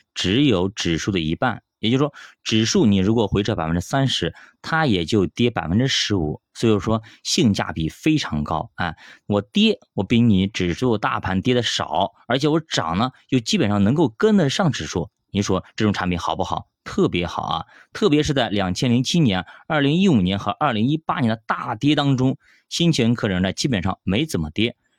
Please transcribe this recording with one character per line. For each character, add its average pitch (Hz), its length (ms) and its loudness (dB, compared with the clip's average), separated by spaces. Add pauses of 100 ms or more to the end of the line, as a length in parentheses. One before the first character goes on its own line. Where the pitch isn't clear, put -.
(140)
只 104 320 0
有 95 220 2
指 85 300 -2
数 104 140 -4
的 92 80 0
一 78 160 -2
半， - 260 -2 (160)
也 110 120 0
就 127 60 2
是 - 20 4
说， 147 140 0 (320)
指 110 200 2
数 160 220 2
你 98 120 4
如 95 160 2
果 117 120 2
回 95 160 0
撤 104 140 -2
百 80 100 -4
分 82 80 -2
之 87 60 0
三 135 260 0
十， 87 280 -4 (260)
它 160 260 -2
也 92 180 2
就 95 220 2
跌 120 240 0
百 85 180 -4
分 90 100 2
之 131 100 2
十 - 260 -2
五， 78 260 -2 (140)
所 117 160 0
以 104 80 4
说 110 240 -2 (220)
性 120 280 2
价 95 200 -2
比 80 160 -4
非 156 300 0
常 73 260 -4
高。 78 320 -4
哎， 85 200 -4 (300)
我 104 140 0
跌， 208 380 2 (160)
我 101 100 -2
比 113 160 2
你 101 260 4
指 90 280 -2
数 120 220 0
大 117 220 -2
盘 95 220 -4
跌 123 140 0
的 120 80 0
少， 82 500 -2 (160)
而 123 100 0
且 139 100 -2
我 156 120 0
涨 87 380 -4
呢， 123 120 0 (200)
又 127 100 2
基 185 180 -2
本 131 100 2
上 101 140 2
能 104 120 2
够 151 140 2
跟 214 280 2
得 165 120 2
上 170 220 0
指 147 160 -6
数。 87 240 -6 (200)
你 98 120 0
说 92 220 -2 (100)
这 110 100 -2
种 107 80 4
产 92 180 -4
品 87 80 -2
好 80 180 -4
不 92 80 -2
好？ - 240 -6 (160)
特 180 240 0
别 87 180 -2
好 - 160 -8
啊！ 82 240 -4 (260)
特 - 160 0
别 147 160 4
是 143 100 -2
在 123 160 0
两 95 240 -2
千 127 160 0
零 123 140 2
七 175 160 0
年、 98 260 2 (220)
二 156 120 0
零 139 160 2
一 190 120 4
五 135 120 4
年 92 180 0
和 104 120 -6
二 143 220 -2
零 110 160 0
一 151 80 0
八 156 240 -4
年 120 80 2
的 110 180 -2
大 131 300 -6
跌 143 180 2
当 139 220 2
中， 131 200 0 (320)
新 170 240 0
钱 117 220 2
客 110 140 -2
人 90 120 0
呢 95 120 0
基 - 160 -2
本 107 140 0
上 92 200 -4
没 107 240 0
怎 101 140 -4
么 78 100 -4
跌， 110 260 -2 (220)